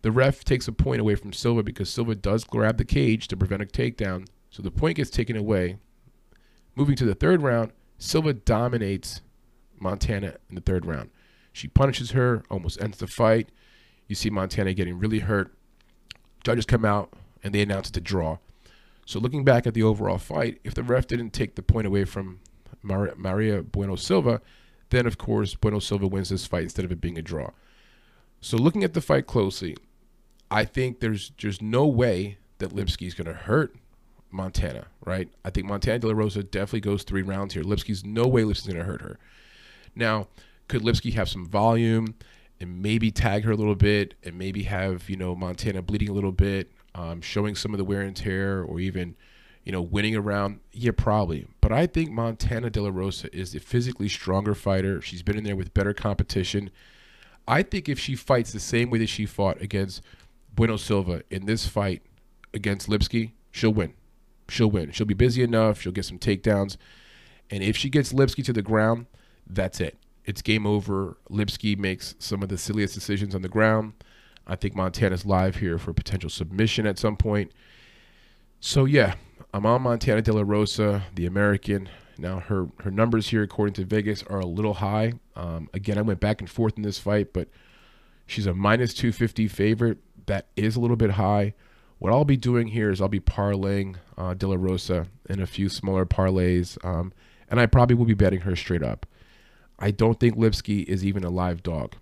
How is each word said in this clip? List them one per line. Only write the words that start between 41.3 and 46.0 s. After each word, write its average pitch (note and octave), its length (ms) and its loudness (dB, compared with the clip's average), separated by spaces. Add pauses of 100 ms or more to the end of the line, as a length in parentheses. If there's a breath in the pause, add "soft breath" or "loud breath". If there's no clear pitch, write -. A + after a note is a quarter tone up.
volume A2+ 680 2 (440 soft breath)
and F2+ 220 -10
maybe A2 300 2
tag G#2 340 0
her A2+ 60 2
a G#2 40 2
little G#2+ 200 2
bit G2+ 380 4 (100)
and F2 140 -12
maybe F#2+ 260 -6
have, F#2+ 460 -4
you F#2+ 60 -4
know, F2+ 200 -4
Montana F#2 460 -4
bleeding G2+ 280 -2